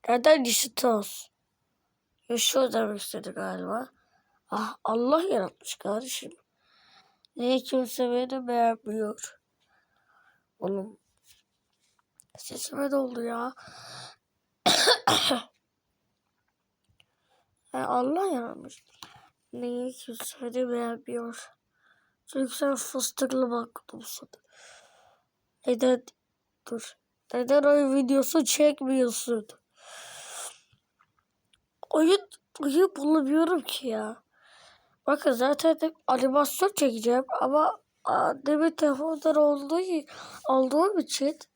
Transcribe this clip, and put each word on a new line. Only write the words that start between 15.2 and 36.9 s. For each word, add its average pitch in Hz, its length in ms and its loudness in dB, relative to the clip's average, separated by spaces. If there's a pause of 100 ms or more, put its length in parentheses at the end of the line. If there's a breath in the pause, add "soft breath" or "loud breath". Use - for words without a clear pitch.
Yani 262 140 -4
Allah 269 400 0
yaratmış. - 580 -8 (680 loud breath)
Niye 247 380 -6
kimse - 500 -14
beni 247 280 -4
beğenmiyor? 233 840 -8 (760)
Çünkü 269 280 -4
sen 277 200 0
fıstıklı 262 760 -4
bakıyorsun. - 800 -10 (1400 soft breath)
Neden? 247 380 2 (640)
Dur. - 300 -12 (360)
Neden 247 280 2
oyun 285 340 6
videosu 269 480 2
çekmiyorsun? 254 1040 2 (2500 loud breath)
Oyun, 359 380 4 (320)
oyun 330 360 2
bulamıyorum 311 640 2
ki - 280 -6
ya. 214 340 -6 (840 soft breath)
Bakın, 285 260 2
zaten 285 480 2
de 320 140 -2 (120)
animasyon 277 680 2
çekeceğim 240 480 2 (160)